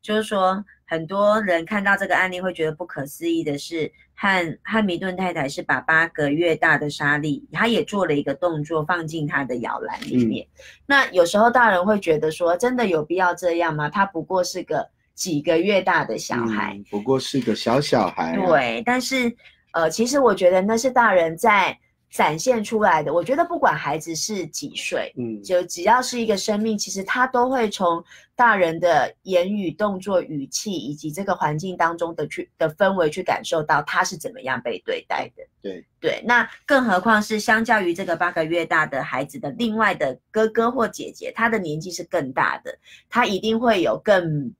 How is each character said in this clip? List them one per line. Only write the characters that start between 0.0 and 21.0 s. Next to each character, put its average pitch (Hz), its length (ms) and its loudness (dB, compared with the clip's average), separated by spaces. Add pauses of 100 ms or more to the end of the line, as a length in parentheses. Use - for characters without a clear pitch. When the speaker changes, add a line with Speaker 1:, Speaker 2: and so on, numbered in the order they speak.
Speaker 1:
就 214 160 -4
是 220 60 0
说 196 420 0 (220)
很 160 180 -4
多 208 380 2
人 170 220 0
看 202 180 -2
到 196 140 2
这 196 100 -2
个 180 80 0
案 185 160 2
例 180 100 -6
会 185 120 -2
觉 165 120 -2
得 156 60 0
不 160 160 -8
可 147 180 -8
思 165 240 -8
议 165 140 -2
的 147 160 -4
是， 160 340 -6 (220)
汉-， 180 480 0
汉 220 220 0
密 180 120 0
顿 185 200 -4
太 180 180 -2
太 147 140 -2
是 156 140 -8
把 139 180 -2
八 160 260 2
个 151 240 -2
月 160 240 2
大 156 240 4
的 151 100 -2
莎 147 300 0
莉， 147 320 -4
她 185 160 0
也 220 160 2
做 196 240 -2
了 156 80 2
一 143 80 0
个 143 100 -2
动 160 300 -2
作 156 220 -2
放 170 200 -2
进 156 220 -4
她 147 160 -2
的 127 140 -6
摇 117 240 -6
篮 - 220 -8
里 123 220 0
面。 - 220 -2
Speaker 2:
嗯。 - 160 -20 (240)
Speaker 1:
那 277 240 4
有 180 160 6
时 175 100 0
候 226 140 6
大 233 220 6
人 180 120 2
会 208 140 2
觉 165 200 2
得 156 120 0
说， 170 260 0
真 247 200 0
的 240 100 2
有 160 180 0
必 170 120 -4
要 180 180 2
这 170 200 -2
样 170 200 0
吗？ 151 140 -2
他 196 180 0
不 170 160 -8
过 185 220 0
是 180 180 -8
个 156 260 -4 (260)
几 160 260 -4
个 165 180 2
月 190 240 2
大 175 220 2
的 110 140 -6
小 - 180 -6 (100)
孩。 107 280 -4
Speaker 2:
嗯， 101 160 -16
不 104 100 -4
过 127 200 2
是 131 200 -2
个 117 140 0
小 120 260 0
小 127 300 2
孩 82 220 -4
啊。 190 140 0
Speaker 1:
对， 123 380 2
但 247 160 0
是， 247 320 -2 (400)
呃， 160 160 2
其 214 180 0
实 269 120 0
我 240 160 4
觉 180 160 6
得 185 120 4
那 220 140 0
是 240 140 0
大 240 220 4